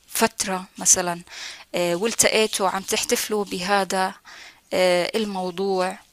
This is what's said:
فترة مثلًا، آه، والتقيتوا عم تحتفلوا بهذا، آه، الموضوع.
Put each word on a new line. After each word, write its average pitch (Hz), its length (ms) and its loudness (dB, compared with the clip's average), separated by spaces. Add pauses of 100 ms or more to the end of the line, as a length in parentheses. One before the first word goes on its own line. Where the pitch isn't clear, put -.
فترة 190 580 0 (120)
مثلًا، 180 440 2 (540)
آه، 175 200 2
والتقيتوا 214 720 2
عم 190 120 -4
تحتفلوا 214 640 -2
بهذا، 190 680 0 (600)
آه، 180 420 4
الموضوع. 190 800 -2 (160)